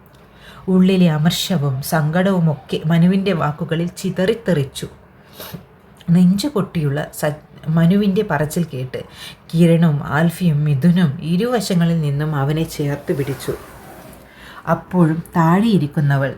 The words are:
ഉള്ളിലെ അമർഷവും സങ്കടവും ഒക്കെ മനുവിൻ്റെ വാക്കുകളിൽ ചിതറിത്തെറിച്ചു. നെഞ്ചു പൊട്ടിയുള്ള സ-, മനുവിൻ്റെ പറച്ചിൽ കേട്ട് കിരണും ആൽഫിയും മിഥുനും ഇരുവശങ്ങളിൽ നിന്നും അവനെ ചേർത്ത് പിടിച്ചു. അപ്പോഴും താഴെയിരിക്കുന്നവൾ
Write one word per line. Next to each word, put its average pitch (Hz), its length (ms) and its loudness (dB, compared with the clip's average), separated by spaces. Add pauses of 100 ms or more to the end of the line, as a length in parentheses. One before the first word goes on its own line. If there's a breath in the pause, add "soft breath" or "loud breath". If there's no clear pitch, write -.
(680 loud breath)
ഉള്ളിലെ 185 420 4
അമർഷവും 147 720 -2
സങ്കടവും 165 680 0
ഒക്കെ - 340 -6
മനുവിൻ്റെ 185 460 2
വാക്കുകളിൽ 156 560 -4
ചിതറിത്തെറിച്ചു. 180 1000 -4 (1200 loud breath)
നെഞ്ചു 185 380 4
പൊട്ടിയുള്ള 151 680 -4
സ-, 151 320 -6 (220)
മനുവിൻ്റെ 190 640 2
പറച്ചിൽ 151 440 -2
കേട്ട് 127 280 -8 (520 loud breath)
കിരണും 165 520 4
ആൽഫിയും 156 580 0
മിഥുനും 156 580 2
ഇരുവശങ്ങളിൽ 175 760 0
നിന്നും 151 360 -2
അവനെ 151 260 0
ചേർത്ത് 147 540 -4
പിടിച്ചു. 135 380 -6 (1160 loud breath)
അപ്പോഴും 165 520 0 (140)
താഴെയിരിക്കുന്നവൾ 160 1000 2